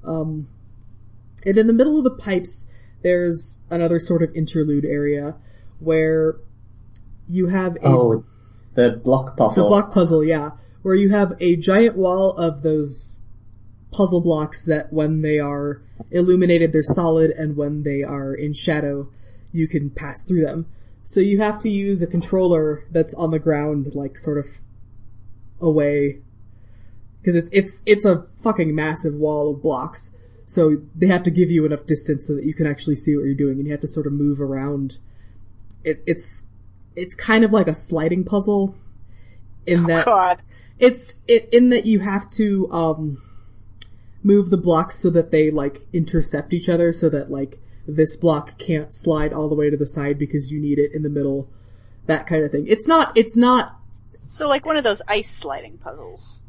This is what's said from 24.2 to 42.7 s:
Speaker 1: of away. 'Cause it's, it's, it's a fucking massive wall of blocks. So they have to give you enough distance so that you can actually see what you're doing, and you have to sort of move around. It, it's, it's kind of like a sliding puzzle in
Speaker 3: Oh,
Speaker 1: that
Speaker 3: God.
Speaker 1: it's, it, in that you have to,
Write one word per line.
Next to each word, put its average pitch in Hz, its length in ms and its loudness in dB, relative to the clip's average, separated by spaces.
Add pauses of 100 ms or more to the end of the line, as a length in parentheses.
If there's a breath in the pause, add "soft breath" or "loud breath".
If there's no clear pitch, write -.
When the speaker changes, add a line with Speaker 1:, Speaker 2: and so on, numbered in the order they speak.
Speaker 1:
of 139 60 -6 (1160)
away. 147 600 0 (1040 soft breath)
'Cause 175 100 2
it's, 170 180 0
it's, 196 320 0
it's 208 200 2
a 180 200 4 (180)
fucking 175 320 0
massive 156 400 -2
wall 151 400 0
of 143 80 -12
blocks. 147 500 -4 (340 soft breath)
So 156 320 2 (180)
they 170 120 2
have 180 160 4
to 180 60 4
give 165 200 4
you 160 160 4
enough 147 200 -2
distance 147 400 -2
so 151 80 -2
that 139 100 -6
you 151 100 -2
can 156 120 0
actually 147 300 -2
see 147 200 0
what 139 80 -2
you're 139 100 0
doing, 139 240 -2
and 143 80 -4
you 151 60 -4
have 147 100 -6
to 156 60 -6
sort 151 180 -6
of 143 60 -4
move 143 280 -2
around. 139 580 -6 (840 soft breath)
It, 156 220 -2
it's, - 380 -6 (520)
it's 180 180 -10
kind 220 300 2
of 208 80 2
like 196 160 4
a 160 60 -2
sliding 170 500 -2
puzzle 196 500 0 (920 soft breath)
in 175 180 4
Speaker 3:
Oh, - 40 2
Speaker 1:
that 165 180 2
Speaker 3:
God. 185 360 4 (360 soft breath)
Speaker 1:
it's, - 360 4 (140)
it, 226 240 4
in 247 160 8
that 240 180 2
you 214 140 4
have 202 320 -4
to, 196 400 0